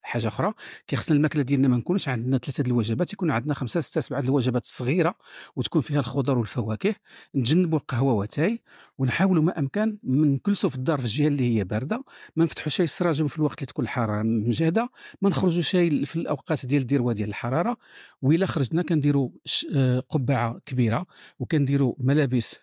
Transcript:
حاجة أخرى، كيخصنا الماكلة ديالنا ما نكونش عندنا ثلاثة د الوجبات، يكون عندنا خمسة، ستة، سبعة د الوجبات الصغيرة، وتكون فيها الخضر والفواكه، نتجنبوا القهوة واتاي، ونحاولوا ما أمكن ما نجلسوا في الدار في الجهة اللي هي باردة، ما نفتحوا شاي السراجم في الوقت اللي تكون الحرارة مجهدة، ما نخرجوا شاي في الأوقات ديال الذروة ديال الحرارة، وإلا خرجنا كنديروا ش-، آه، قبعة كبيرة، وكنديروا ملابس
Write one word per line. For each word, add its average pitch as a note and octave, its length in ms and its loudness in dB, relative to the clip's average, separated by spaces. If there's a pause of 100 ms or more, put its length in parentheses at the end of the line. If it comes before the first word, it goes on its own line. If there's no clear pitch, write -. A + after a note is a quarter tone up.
حاجة A2 220 -2
أخرى، E3+ 240 -2 (340)
كيخصنا C#3+ 300 0
الماكلة D3 260 2
ديالنا C3 260 2
ما B2 80 4
نكونش F3 320 -2
عندنا B2 300 -2
ثلاثة C#3 240 -4
د A#2+ 40 0
الوجبات، A#2+ 460 0
يكون E3 180 -4
عندنا B2+ 240 -2
خمسة، C3+ 260 -4
ستة، D3+ 200 -4
سبعة C3 200 -4
د C3 40 -4
الوجبات B2+ 400 0
الصغيرة، D3+ 500 0 (420)
وتكون C#3+ 260 0
فيها C#3+ 180 -2
الخضر B2+ 380 0
والفواكه، A2+ 560 -2 (420)
نتجنبوا D#3 420 2
القهوة C3 340 0
واتاي، C#3+ 500 -2 (360)
ونحاولوا D#3+ 440 2
ما E3 160 2
أمكن G#3 440 -2
ما C#3+ 240 2
نجلسوا D#3 440 0
في C3+ 60 -10
الدار C#3 220 0
في B2 60 -4
الجهة C3 240 0
اللي B2 300 2
هي G2 60 0
باردة، C3 400 -4 (320)
ما D#3+ 80 4
نفتحوا - 260 -4
شاي F3+ 140 0
السراجم D#3 420 0
في C#3 120 -4
الوقت D3+ 200 0
اللي C3+ 80 -6
تكون - 180 -4
الحرارة G#2+ 380 -2
مجهدة، A#2+ 680 0 (320)
ما G3 60 4
نخرجوا E3+ 340 2
شاي E3+ 420 2
في D#3 120 -8
الأوقات D3 500 -4
ديال C#3 160 2
الذروة B2 300 0
ديال G#2 160 -2
الحرارة، C#3+ 480 -2 (460)
وإلا E3 240 4
خرجنا D#3+ 360 -2
كنديروا C#3+ 480 2 (140)
ش-، - 300 -2
آه، B2+ 260 4
قبعة A#2+ 680 0
كبيرة، B2 400 0 (320)
وكنديروا C#3 600 2
ملابس C3 640 2